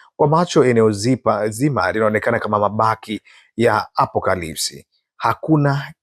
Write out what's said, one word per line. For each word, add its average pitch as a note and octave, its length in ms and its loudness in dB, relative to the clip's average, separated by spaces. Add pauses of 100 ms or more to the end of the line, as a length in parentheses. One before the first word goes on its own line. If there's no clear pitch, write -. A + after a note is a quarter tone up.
(160)
Kwa D3+ 120 2
macho, D#3+ 360 2
eneo A2+ 260 4
zipa-, G#2+ 580 0
zima A2 440 -2
linaonekana A2 460 0
kama G#2 200 -2
mabaki G#2+ 640 -2 (360)
ya A2 380 2
apokalipsi. F2+ 920 -4 (300)
Hakuna C#3+ 760 -2 (100)